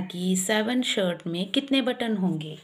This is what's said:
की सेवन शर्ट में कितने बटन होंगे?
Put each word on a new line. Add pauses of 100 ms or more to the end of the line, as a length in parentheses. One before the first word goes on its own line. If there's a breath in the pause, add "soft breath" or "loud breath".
की
सेवन
शर्ट
में
कितने
बटन
होंगे?